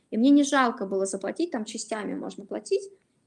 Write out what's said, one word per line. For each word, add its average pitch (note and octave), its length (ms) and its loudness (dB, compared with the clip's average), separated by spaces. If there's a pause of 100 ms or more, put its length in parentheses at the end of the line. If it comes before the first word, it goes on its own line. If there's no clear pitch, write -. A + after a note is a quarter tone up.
(100)
И G#3+ 80 -2
мне C4 120 6
не C#4+ 120 8
жалко C4 440 0
было G3 200 -2
заплатить, - 460 -4
там A3 120 -4
частями G#3 520 -8
можно G#3 280 -10
платить. - 460 -4 (360)